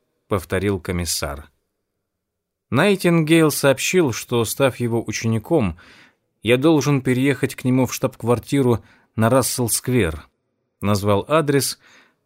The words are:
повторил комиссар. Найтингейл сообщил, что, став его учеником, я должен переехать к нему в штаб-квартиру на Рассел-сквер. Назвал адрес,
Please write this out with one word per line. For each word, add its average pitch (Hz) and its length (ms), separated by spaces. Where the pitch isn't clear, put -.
повторил 98 540
комиссар. 82 680
Найтингейл 165 800
сообщил, 143 600
что, 117 320
став 127 380
его 117 200
учеником, 113 800
я 117 80
должен 143 460
переехать 131 540
к - 100
нему 127 200
в - 80
штаб-квартиру 120 880
на 113 120
Рассел-сквер. 120 1000
Назвал 101 480
адрес, 143 500